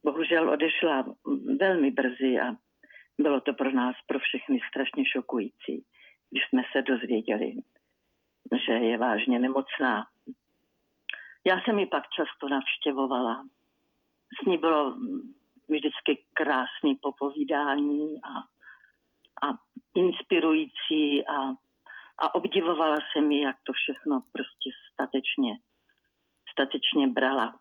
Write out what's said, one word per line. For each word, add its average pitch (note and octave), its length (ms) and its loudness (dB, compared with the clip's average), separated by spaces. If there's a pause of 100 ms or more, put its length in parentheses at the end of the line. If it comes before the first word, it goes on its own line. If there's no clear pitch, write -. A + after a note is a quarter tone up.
Bohužel D#3+ 460 2
odešla D3+ 540 2 (540)
velmi E3 320 4
brzy B2+ 500 0
a - 160 -2 (640)
bylo C#3+ 220 4
to C#3 140 -2
pro C3+ 160 -2
nás, B2+ 260 0 (100)
pro - 120 -2
všechny - 500 -2
strašně - 440 -2
šokující, - 720 -4 (460)
když C3+ 180 0
jsme B2+ 140 2 (100)
se C3+ 100 2
dozvěděli, A#2+ 720 0 (1120)
že - 60 0
je A2+ 260 2
vážně A#2+ 400 2
nemocná. C3 680 0 (1400)
Já F#3 140 4
jsem G#3 180 0
ji F#3+ 80 2
pak C#3+ 220 -2
často - 400 -6
navštěvovala. C3 960 -2 (1000)
S C4+ 40 0
ní F3+ 120 4
bylo D3+ 380 2 (720)
vždycky D3+ 560 0 (100)
krásný C#3 680 2
popovídání D3 1200 0
a, C3 160 -10 (1080)
a C#3+ 80 -2 (400)
inspirující D#3 1300 2
a, C#3 240 -2 (680)
a D#3 160 0
obdivovala E3 640 2
jsem D3 360 2
ji, C#3+ 80 2
jak C3+ 160 0 (100)
to - 60 -4
všechno - 500 -2 (100)
prostě - 380 -8 (220)
statečně, - 600 -2 (1000)
statečně C#3 560 0
brala. B2+ 520 0